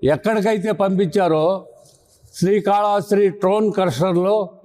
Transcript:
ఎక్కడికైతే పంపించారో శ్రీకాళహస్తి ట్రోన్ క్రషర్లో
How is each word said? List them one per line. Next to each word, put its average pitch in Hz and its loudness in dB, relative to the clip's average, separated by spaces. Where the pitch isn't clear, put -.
ఎక్కడికైతే 214 0
పంపించారో 185 0
శ్రీకాళహస్తి 202 0
ట్రోన్ 202 0
క్రషర్లో 185 0